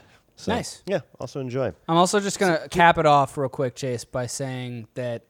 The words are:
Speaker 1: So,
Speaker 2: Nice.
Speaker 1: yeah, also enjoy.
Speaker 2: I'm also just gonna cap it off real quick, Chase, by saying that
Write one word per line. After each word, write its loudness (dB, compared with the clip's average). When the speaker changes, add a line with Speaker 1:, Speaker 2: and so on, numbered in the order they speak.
Speaker 1:
So, -4
Speaker 2:
Nice. -8
Speaker 1:
yeah, -2
also -10
enjoy. -4
Speaker 2:
I'm 2
also 4
just -4
gonna 0
cap 6
it 4
off 4
real -2
quick, -4
Chase, -6
by -6
saying -10
that -8